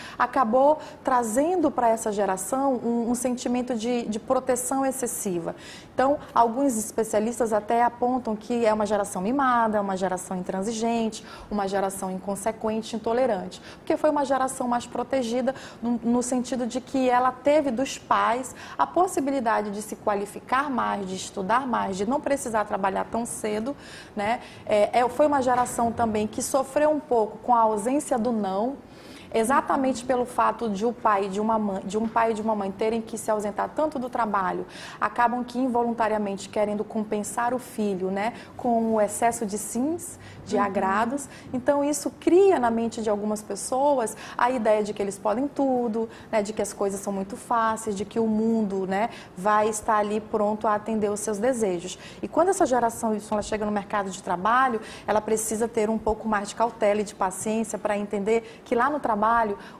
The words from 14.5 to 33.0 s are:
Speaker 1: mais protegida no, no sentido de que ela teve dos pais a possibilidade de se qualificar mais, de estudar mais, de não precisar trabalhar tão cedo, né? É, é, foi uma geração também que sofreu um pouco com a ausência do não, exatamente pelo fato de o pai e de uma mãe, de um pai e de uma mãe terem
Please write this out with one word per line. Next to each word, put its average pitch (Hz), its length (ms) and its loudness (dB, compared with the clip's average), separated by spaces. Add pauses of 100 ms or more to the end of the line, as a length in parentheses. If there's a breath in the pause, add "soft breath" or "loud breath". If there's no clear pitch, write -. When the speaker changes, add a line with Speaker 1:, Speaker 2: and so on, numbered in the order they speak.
Speaker 1:
mais 240 220 -2
protegida 247 640 -2 (260 loud breath)
no, 233 220 0
no 240 220 2
sentido 247 420 -2
de 254 140 -4
que 254 280 0
ela 247 220 4
teve 285 400 4
dos 220 280 -2
pais 220 540 0 (240 loud breath)
a - 80 4
possibilidade 269 840 0
de 202 100 -6
se 214 140 -8
qualificar 214 720 -2
mais, 208 400 -2
de 185 60 -6
estudar 208 540 -2
mais, 202 280 0
de 196 80 0
não 262 160 0
precisar 262 440 0
trabalhar 196 400 0
tão 226 200 -4
cedo, 226 520 -4 (400 loud breath)
né? 208 240 0 (260 loud breath)
É, 214 320 4
é, 240 100 4
foi 294 200 4
uma 285 120 4
geração 247 520 2
também 220 340 0
que 214 140 -6
sofreu 285 500 2
um 302 80 2
pouco 226 440 0
com 247 120 4
a 233 60 6
ausência 226 580 2
do 226 140 0
não, 208 420 0 (640 loud breath)
exatamente 262 680 2
pelo 247 200 2
fato 220 460 0
de 202 160 0
o 240 60 2
pai 208 320 2
e 202 40 -4
de 190 120 -4
uma 220 180 2
mãe, 196 260 -2
de 196 140 -2
um 226 80 0
pai 226 240 2
e 220 40 2
de 208 60 -6
uma 220 140 0
mãe 196 160 -2
terem 220 320 0